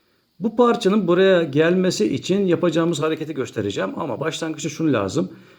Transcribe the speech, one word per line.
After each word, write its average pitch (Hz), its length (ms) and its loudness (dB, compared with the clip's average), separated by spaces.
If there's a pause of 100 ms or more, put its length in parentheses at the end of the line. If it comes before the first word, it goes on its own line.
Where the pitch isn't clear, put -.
(400)
Bu 220 160 -4
parçanın 214 520 2
buraya 180 360 4
gelmesi 170 680 2
için 190 320 0
yapacağımız 165 560 0
hareketi 156 320 -4
göstereceğim. 135 680 -4
Ama 135 200 -6
başlangıçta 160 500 -6
şunu 156 240 -2
lazım. 110 380 -2 (280)